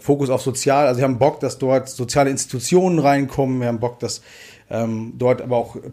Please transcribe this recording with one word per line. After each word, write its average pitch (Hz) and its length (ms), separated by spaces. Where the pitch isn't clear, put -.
Fokus 143 280
auf 127 140
sozial. 139 440
Also 123 140
wir 139 40
haben 131 140
Bock, 147 220
dass 131 160
dort 131 320
soziale 139 400
Institutionen 170 680
reinkommen. 139 600
Wir 120 100
haben 117 120
Bock, 117 200
dass, 113 200
ähm, 113 480
dort 123 240
aber 123 160
auch - 200